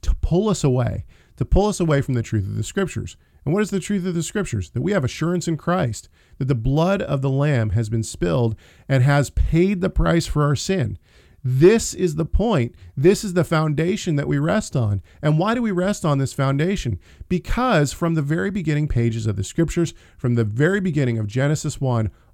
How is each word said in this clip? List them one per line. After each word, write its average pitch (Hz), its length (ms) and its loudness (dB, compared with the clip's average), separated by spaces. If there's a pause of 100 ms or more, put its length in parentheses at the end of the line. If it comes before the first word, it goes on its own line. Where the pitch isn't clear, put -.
to - 140 2
pull 190 320 2
us 175 160 0
away, 123 400 0 (320)
to 131 80 -2
pull 202 240 4
us 202 120 -2
away 151 220 2
from 131 120 -2
the 117 80 0
truth 107 220 -2
of 101 120 -6
the 107 80 -4
scriptures. - 520 -6 (280)
And 143 100 0
what 208 80 2
is 185 80 -2
the 196 100 -2
truth 202 240 -2
of 185 100 -2
the 165 100 -2
scriptures? 156 460 -4
That 120 120 -4
we 185 100 0
have 185 120 0
assurance 165 440 -2
in 165 80 0
Christ, 147 520 -2 (300)
that 131 100 -4
the 143 60 2
blood 156 460 0
of 135 220 -4
the 135 80 0
Lamb 135 400 0
has 110 180 0
been 113 140 -2
spilled 127 520 -2 (340)
and 135 140 4
has 143 280 2
paid 180 500 2
the 185 80 0
price 165 380 2
for 151 160 0
our 143 140 2
sin. 131 420 -2 (440)
This 160 520 4
is 170 220 -2
the 160 100 -2
point. 180 480 0 (220)
This 185 280 4
is 196 80 -6
the 175 120 2
foundation 160 720 0
that 147 120 -2
we 143 100 2
rest 175 380 0
on. 101 240 0 (220)
And 151 160 2
why 208 160 2
do 247 80 -2
we 220 80 0
rest 190 340 -2
on 147 140 2
this 135 160 -2
foundation? 139 640 0 (320)
Because 180 640 2
from 165 180 -2
the 160 80 0
very 165 300 -2
beginning 151 380 -2
pages 117 380 0
of 104 100 -2
the 101 80 -4
scriptures, 165 500 -2 (240)
from 120 160 0
the 117 100 2
very 147 360 0
beginning 143 360 0
of 107 120 -4
Genesis 143 520 -2
one, 120 300 0 (240)